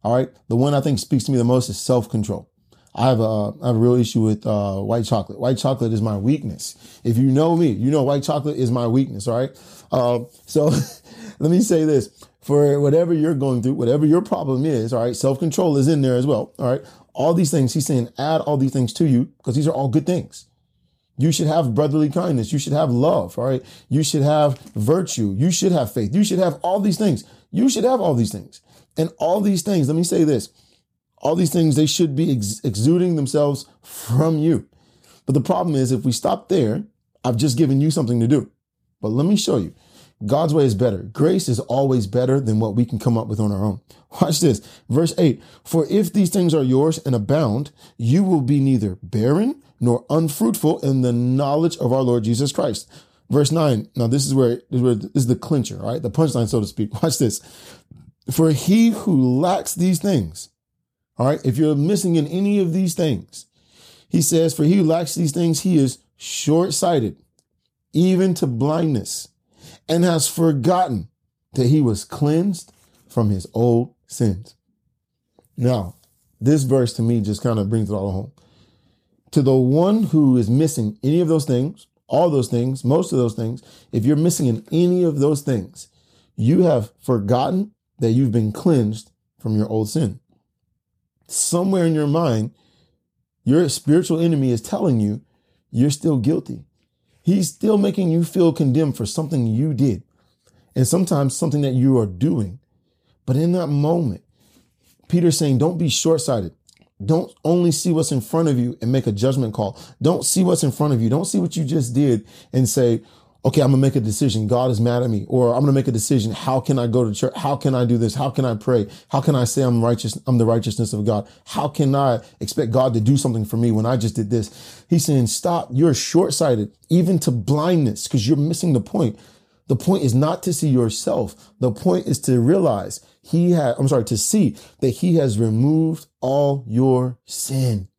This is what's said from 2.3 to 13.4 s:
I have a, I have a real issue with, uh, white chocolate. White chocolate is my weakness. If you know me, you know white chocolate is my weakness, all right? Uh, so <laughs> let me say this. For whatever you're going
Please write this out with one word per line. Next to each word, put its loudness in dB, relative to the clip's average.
I 0
have 2
a, -2
I -4
have 2
a 2
real 6
issue 0
with, 0
uh, -2
white -4
chocolate. -4
White -2
chocolate -2
is -2
my -4
weakness. -4
If 0
you 2
know 2
me, 2
you -2
know 2
white 0
chocolate -4
is 0
my -2
weakness, -2
all -2
right? -4
Uh, 0
so 0
<laughs> -4
let 0
me 4
say 0
this. 0
For 2
whatever 2
you're 0
going -2